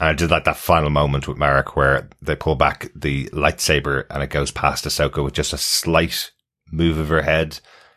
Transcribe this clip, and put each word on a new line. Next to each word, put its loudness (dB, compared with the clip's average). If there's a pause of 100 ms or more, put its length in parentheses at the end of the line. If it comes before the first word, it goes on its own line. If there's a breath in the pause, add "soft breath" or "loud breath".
And 4
I 4
did 2
like 2
that 0
final 2
moment 2
with -6
Marek 2
where 2 (120)
they -4
pull 0
back -2
the -2
lightsaber 0
and -6
it -4
goes -2
past -2
Ahsoka -2
with -4
just -2
a -6
slight 0 (400)
move 2
of -4
her 2
head 0 (360 soft breath)